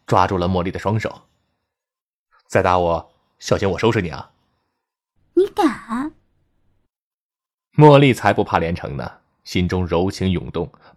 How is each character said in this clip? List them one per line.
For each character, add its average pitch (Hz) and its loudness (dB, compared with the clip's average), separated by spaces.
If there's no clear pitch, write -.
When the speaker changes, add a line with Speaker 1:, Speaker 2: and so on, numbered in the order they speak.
Speaker 1:
抓 95 2
住 95 -2
了 87 -2
茉 92 -2
莉 90 -8
的 90 -10
双 104 -4
手。 - -10
“再 98 0
打 92 2
我， 85 -4
小 - -2
心 98 -2
我 82 -6
收 113 0
拾 113 -2
你 87 -4
啊！” 67 -16
Speaker 2:
你 381 2
敢？ 277 -6
Speaker 1:
茉 151 8
莉 139 4
才 101 2
不 104 0
怕 95 -2
连 85 -4
城 69 -10
呢， - -12
心 90 -2
中 92 -2
柔 87 0
情 95 -4
涌 71 -4
动， 85 -8